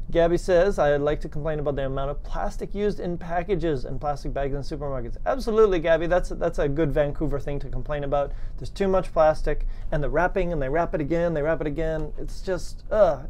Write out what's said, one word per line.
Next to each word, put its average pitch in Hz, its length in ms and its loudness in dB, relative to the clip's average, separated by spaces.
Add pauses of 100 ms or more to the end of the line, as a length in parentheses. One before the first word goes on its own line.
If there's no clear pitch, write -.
(120)
Gabby 170 260 4
says, 185 400 4
"I'd 147 240 4
like 147 200 0
to 165 60 -6
complain 151 300 -4
about 143 180 -2
the 139 120 -2
amount 139 240 -4
of 143 100 -6
plastic - 540 -4
used 208 240 0
in 175 180 -4
packages 170 680 -2
and 135 140 -4
plastic 147 320 -4
bags 139 220 -2
in 143 80 -2
supermarkets." 131 640 -4
Absolutely, 220 540 4
Gabby. 165 260 4
That's, 180 240 2
that's 175 300 -2
a 156 100 2
good 143 220 2
Vancouver 143 480 0
thing 143 200 -4
to 139 100 -6
complain 127 340 -4
about. 143 280 0 (260)
There's - 120 -6
too - 180 -2
much 185 240 2
plastic, 156 540 4 (260)
and 151 120 0
the 135 80 0
wrapping, 175 420 2
and 165 80 0
they 131 80 -2
wrap 165 240 0
it 165 80 -2
again, 170 320 0
they 151 80 0
wrap 147 200 0
it 147 60 -2
again. 156 520 -2
It's - 240 -6
just, - 480 -4
ugh. 175 380 4